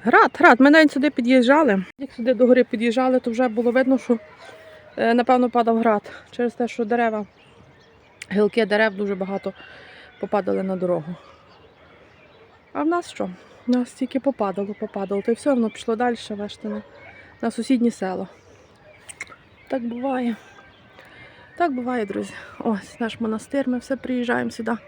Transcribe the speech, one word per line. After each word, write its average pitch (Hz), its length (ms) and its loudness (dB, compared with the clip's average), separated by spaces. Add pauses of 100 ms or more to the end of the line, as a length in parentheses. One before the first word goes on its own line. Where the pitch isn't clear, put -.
Град, 370 340 6
град. - 220 8
Ми 277 100 8
навіть 311 220 6
сюди 285 180 0
під'їжджали. 247 720 4 (140)
Як 277 140 -12
сюди 240 220 -2
до 240 120 4
гори 247 180 6
під'їжджали, 247 560 0
то 247 100 -4
вже 247 180 0
було 226 220 -2
видно, 262 280 2
що, 240 200 -2 (800)
е, 226 180 2
напевно, 247 360 2
падав 226 280 2
град. 226 240 2 (280)
Через 240 240 -4
те, 240 140 -4
що 240 160 -6
дерева, 220 420 -2 (1040)
гілки 208 340 2
дерев 208 280 0
дуже 202 200 -4
багато 190 380 -8 (680)
попадали 196 420 -2
на 190 140 -4
дорогу. 175 380 -4 (1600)
А - 100 -4
в 294 40 0
нас 349 240 -4
що? 196 200 -8 (360)
В 240 40 -2
нас 247 220 0
тільки 262 280 -6
попадало, 202 600 -4
попадало. 202 420 -6
Та 233 100 -2
й - 20 2
все 285 180 -2
одно 226 180 0
пішло - 260 -6
далі, 240 200 -2 (140)
бачите, 208 380 -10
на, 214 140 -8 (600)
на 233 80 -2
сусіднє 233 400 0
село. 190 380 -8 (1400)
Так 269 140 -6
буває. 240 540 -4 (1200)
Так 339 160 0
буває, 247 340 -4
друзі. 202 260 -8 (260)
Ось - 420 -6
наш 226 200 -6
монастир, 226 480 -4
ми 247 100 -2
все 262 180 -6
приїжджаємо 247 540 -4
сюди. 226 220 -6 (160)